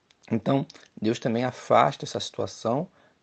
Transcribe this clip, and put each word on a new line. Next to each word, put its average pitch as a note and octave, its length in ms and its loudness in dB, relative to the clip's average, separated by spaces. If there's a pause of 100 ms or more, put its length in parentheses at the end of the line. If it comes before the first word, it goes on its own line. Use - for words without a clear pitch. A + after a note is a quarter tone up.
(300)
Então, C3+ 360 0 (360)
Deus A2 180 0
também A#2+ 260 0
afasta B2+ 580 2
essa A#2 160 -6
situação A#2 720 -4 (340)